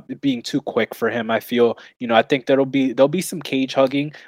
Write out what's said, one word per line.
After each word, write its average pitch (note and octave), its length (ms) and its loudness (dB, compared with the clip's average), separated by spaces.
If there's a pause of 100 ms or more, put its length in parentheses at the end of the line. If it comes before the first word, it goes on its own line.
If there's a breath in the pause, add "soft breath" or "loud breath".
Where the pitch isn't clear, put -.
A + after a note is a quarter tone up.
(220)
being B2+ 200 -2
too C3+ 200 -4
quick - 340 -4
for A2+ 140 -2
him, A2+ 200 -4
I A2+ 100 0
feel. A#2+ 380 2 (220 loud breath)
You B2 80 -6
know, A#2 80 2
I A2+ 80 6
think C3+ 220 -2
there'll C3+ 200 2
be, C3 280 0
there'll C3 140 4
be E3+ 140 -2
some F3 200 -10
cage C3 320 -4
hugging. C#3+ 400 0 (140 loud breath)